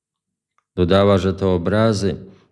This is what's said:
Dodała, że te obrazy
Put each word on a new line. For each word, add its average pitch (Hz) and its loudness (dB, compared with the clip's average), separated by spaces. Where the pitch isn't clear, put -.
Dodała, 98 2
że 92 -2
te 95 -4
obrazy 98 -2